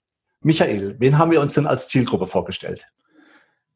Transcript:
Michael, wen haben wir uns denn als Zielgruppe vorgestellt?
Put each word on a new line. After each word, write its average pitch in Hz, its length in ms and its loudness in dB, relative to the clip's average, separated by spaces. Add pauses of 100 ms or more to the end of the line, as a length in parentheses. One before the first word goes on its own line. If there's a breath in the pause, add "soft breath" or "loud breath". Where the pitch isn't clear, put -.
(400)
Michael, 113 580 0
wen 139 200 4
haben 165 120 4
wir 160 100 4
uns 143 140 -2
denn 147 140 0
als 135 200 -2
Zielgruppe 113 380 0
vorgestellt? 92 600 -8 (880 soft breath)